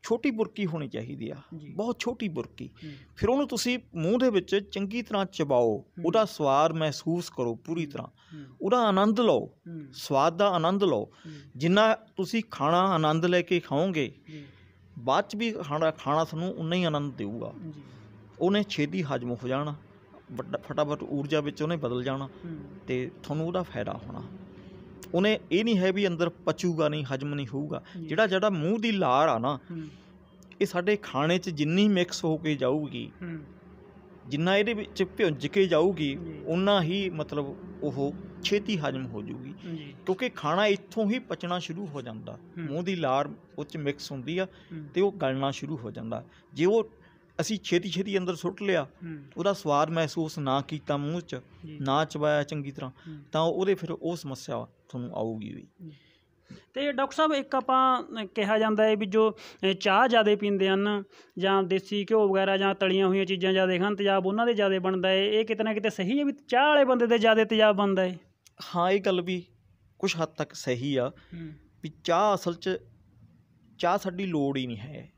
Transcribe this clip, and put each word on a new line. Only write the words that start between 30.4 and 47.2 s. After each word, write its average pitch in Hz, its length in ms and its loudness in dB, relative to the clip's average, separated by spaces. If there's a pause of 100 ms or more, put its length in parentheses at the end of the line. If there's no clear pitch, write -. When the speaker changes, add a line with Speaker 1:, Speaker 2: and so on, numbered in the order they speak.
Speaker 1:
ਇਹ 202 40 4
ਸਾਡੇ 185 300 0
ਖਾਣੇ 170 420 0
'ਚ 180 120 -4
ਜਿੰਨੀ 165 380 2
ਮਿਕਸ 175 360 2
ਹੋ 156 140 0
ਕੇ 156 180 -2
ਜਾਊਗੀ, 127 560 -2 (100)
Speaker 2:
ਹੂੰ। 165 180 -10 (880)
Speaker 1:
ਜਿੰਨਾ 165 300 2
ਇਹਦੇ 208 160 2
ਵਿੱਚ 208 300 -4
ਭਿਉਂਜ 156 440 0
ਕੇ 190 180 4
ਜਾਊਗੀ, 160 500 2
Speaker 2:
ਜੀ। 160 300 -10
Speaker 1:
ਉਨਾ 190 360 4
ਹੀ 185 280 -2
ਮਤਲਬ 151 460 -6 (280)
ਉਹ 139 300 -2 (300)
ਛੇਤੀ 208 340 -2
ਹਜਮ 131 280 -4
ਹੋ 110 160 -10
ਜਾਊਗੀ। 120 320 -12 (160)
Speaker 2:
ਜੀ। 147 260 -10 (100)
Speaker 1:
ਕਿਉਂਕਿ 190 240 -2
ਖਾਣਾ 175 360 0
ਇੱਥੋਂ 202 460 0
ਹੀ 254 80 0
ਪਚਣਾ 180 400 -6
ਸ਼ੁਰੂ 170 280 -8
ਹੋ 143 140 -10
ਜਾਂਦਾ। 110 300 -12
Speaker 2:
ਹੂੰ। - 340 -14
Speaker 1:
ਮੂੰਹ 151 180 -6
ਦੀ 190 120 -2
ਲਾਰ 147 340 0 (280)
ਉਹ 143 80 -8
'ਚ - 120 -12
ਮਿਕਸ 143 340 -4
ਹੁੰਦੀ 143 260 -6
ਆ 190 80 0
Speaker 2:
ਹੂੰ। 160 380 -16 (100)
Speaker 1:
ਤੇ 180 80 2
ਉਹ 196 100 4
ਗਲਣਾ 139 400 -2
ਸ਼ੁਰੂ 143 260 -8
ਹੋ 113 140 -10
ਜਾਂਦਾ। 113 320 -8 (300)
ਜੇ 147 120 0
ਉਹ 214 240 2 (520)